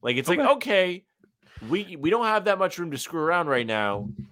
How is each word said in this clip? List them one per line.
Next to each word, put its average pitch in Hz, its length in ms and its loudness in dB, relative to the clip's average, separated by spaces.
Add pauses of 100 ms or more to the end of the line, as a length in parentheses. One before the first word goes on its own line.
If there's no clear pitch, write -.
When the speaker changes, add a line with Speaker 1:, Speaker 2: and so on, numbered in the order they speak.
Speaker 1:
Like, 123 140 0
it's 127 120 -2
like, 180 100 2
Speaker 2:
Okay. 269 140 4
Speaker 1:
"Okay, 190 520 0 (640)
we, 185 280 -4
we 151 140 0
don't 233 160 2
have 214 180 2
that 202 140 2
much 185 200 0
room 175 140 -4
to 135 60 -6
screw 165 220 -6
around 165 280 2
right 123 180 2
now. 104 420 0 (240)